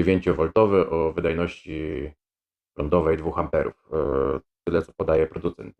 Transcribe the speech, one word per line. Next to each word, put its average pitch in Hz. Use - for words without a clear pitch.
Dziewięciowoltowy 90
o 80
wydajności 80
prądowej 80
dwóch 78
amperów. -
Y, -
tyle, 85
co -
podaje 80
producent. -